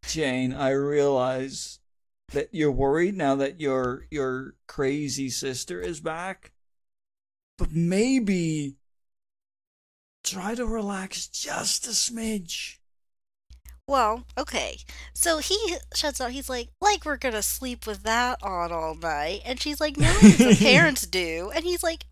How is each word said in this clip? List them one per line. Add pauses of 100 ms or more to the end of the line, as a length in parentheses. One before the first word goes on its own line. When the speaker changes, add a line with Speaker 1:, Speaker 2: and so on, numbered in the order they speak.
Speaker 1:
Jane,
I
realize (540)
that
you're
worried
now
that
your,
your (120)
crazy
sister
is
back. (1040)
But
maybe (1500)
try
to
relax
just
a
smidge. (1120)
Speaker 2:
Well, (120)
okay. (360)
So
he (180)
shuts
off.
He's
like, (120)
"Like
we're
gonna
sleep
with
that
on
all
night."
And
she's
like,
"No,
the
Speaker 1:
<laughs>
Speaker 2:
parents
do."
And
he's
like